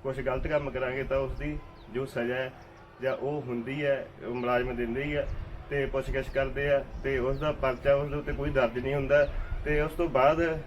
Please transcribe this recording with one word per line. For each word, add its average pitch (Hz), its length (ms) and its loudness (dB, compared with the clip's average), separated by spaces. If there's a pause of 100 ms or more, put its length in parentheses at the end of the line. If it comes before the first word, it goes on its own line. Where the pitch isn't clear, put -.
ਕੁਛ 131 160 -4
ਗਲਤ 131 280 -2
ਕੰਮ 147 220 0
ਕਰਾਂਗੇ, 131 340 -2
ਤਾਂ 135 140 0
ਉਸ 131 140 0
ਦੀ 147 280 -4 (340)
ਜੋ 131 120 -2
ਸਜ਼ਾ 123 300 -2
ਹੈ 131 160 -4 (500)
ਜਾਂ 131 140 2
ਉਹ 143 260 -2
ਹੁੰਦੀ 127 440 -4
ਹੈ, 139 220 2 (180)
ਉਹ 117 100 -4
ਮੁਲਾਜ਼ਮ 123 400 2
ਦਿੰਦੇ 120 280 -2
ਹੀ 147 120 -2
ਆ 139 120 0 (420)
ਤੇ 143 160 0
ਪੁੱਛਗਿੱਛ 135 440 -2
ਕਰਦੇ 135 400 0
ਆ 139 160 4 (180)
ਤੇ 135 140 0
ਉਸ 131 220 0
ਦਾ 151 120 0
ਪਰਚਾ 139 440 2
ਉਸ 143 140 0
ਦੇ 143 60 -4
ਉੱਤੇ 147 160 -4
ਕੋਈ 139 180 -2
ਦਰਜ 127 300 2
ਨਹੀਂ 135 160 0
ਹੁੰਦਾ। 139 380 4 (320)
ਤੇ 151 160 4
ਉਸ 156 100 0
ਤੋਂ 170 180 0
ਬਾਅਦ 156 580 4